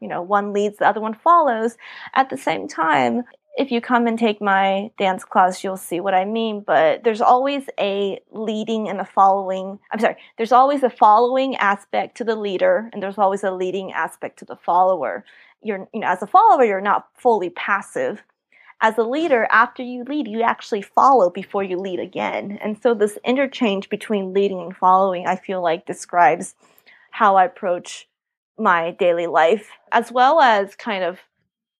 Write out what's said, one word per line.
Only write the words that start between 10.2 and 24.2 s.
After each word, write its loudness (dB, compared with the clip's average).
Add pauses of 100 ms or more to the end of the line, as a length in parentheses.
There's -4
always 4
a 2
following 4
aspect -2
to -8
the -2
leader, 0
and -10
there's -8
always 0
a 0
leading -6
aspect -8
to -20
the -16
follower. 0 (400)
You're, -8
you -8
know, -4
as -2
a -8
follower, 6
you're -2
not -2
fully 0
passive. -6 (600)
As 2
a 0
leader, 0
after 2
you -10
lead, -6
you -6
actually -2
follow 4
before -6
you -6
lead -6
again. -6
And -8
so 2
this -2
interchange -2
between -4